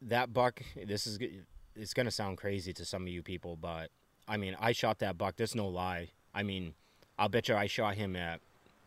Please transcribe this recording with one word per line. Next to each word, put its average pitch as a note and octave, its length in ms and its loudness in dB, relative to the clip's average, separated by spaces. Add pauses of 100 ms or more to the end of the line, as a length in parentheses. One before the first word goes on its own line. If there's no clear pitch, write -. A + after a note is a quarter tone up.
that A#2+ 300 2
buck, B2 280 4 (140)
this G2+ 320 -2
is G#2+ 100 -4
g-, F#2+ 240 -6 (340)
it's G#2+ 180 -6
gonna A#2+ 180 2
sound G2 260 -2
crazy G2 360 -2
to E2+ 120 -10
some F#2 180 -4
of F2+ 60 -4
you F2 140 -4
people, F2 320 -6
but, E2 360 -6 (360)
I G#2+ 100 0
mean, F#2+ 220 -2
I A#2 120 4
shot A2+ 280 2
that F#2+ 180 0
buck, F#2+ 180 0
there's A2+ 200 0
no G#2+ 120 2
lie. F2+ 420 -2 (240)
I G2+ 100 0
mean, F#2 300 -2 (440)
I'll G#2+ 120 6
bet A2+ 200 4
you A#2 60 6
I G2+ 120 4
shot G#2 280 2
him G2 200 0
at E2+ 260 -4 (460)